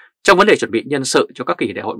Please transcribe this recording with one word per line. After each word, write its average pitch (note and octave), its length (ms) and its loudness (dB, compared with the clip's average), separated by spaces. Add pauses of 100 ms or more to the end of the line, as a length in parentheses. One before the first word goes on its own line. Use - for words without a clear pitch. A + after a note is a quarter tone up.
(240)
Trong F#3+ 140 6
vấn G3+ 100 4
đề F#3+ 80 6
chuẩn - 160 -4
bị A2+ 140 -2
nhân C3+ 180 -4
sự C3 320 0
cho B2+ 100 -12
các E3+ 120 -4
kỳ A#2+ 160 -6
đại G2+ 100 -10
hội G#2+ 160 -8